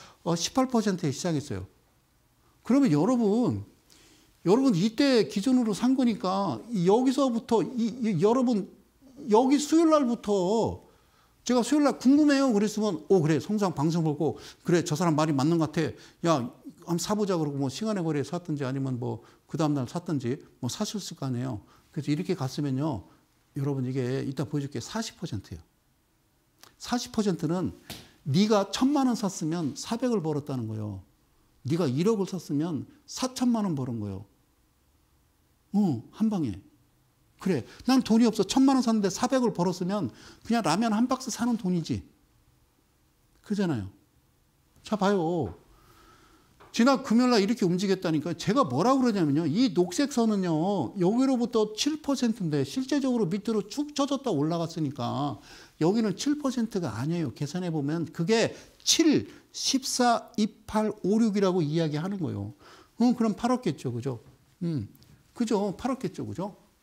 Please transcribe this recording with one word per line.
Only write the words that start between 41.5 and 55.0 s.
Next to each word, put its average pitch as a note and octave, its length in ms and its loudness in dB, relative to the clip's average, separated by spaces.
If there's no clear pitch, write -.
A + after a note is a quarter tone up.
돈이지. D#3+ 500 -2
그잖아요. D#3+ 480 -2
자, - 140 -4
봐요. F3 640 0
지난 B3+ 300 4
금요일 B3 280 2
날 A3 120 4
이렇게 G3+ 240 0
움직였다니까. F3 680 0
제가 A#3 300 0
뭐라 F3+ 320 2
그러냐면요. F3 500 2
이 G3 280 0
녹색 F3+ 360 0
선은요. F#3+ 880 0
여기로부터 A3+ 760 2
칠 D4+ 260 -2
퍼센트인데 G3 640 -2
실제적으로 B3+ 600 -2
밑으로 G3+ 420 -4
축 D4 260 -8
처졌다 C4+ 360 -2
올라갔으니까 C#3+ 1080 -4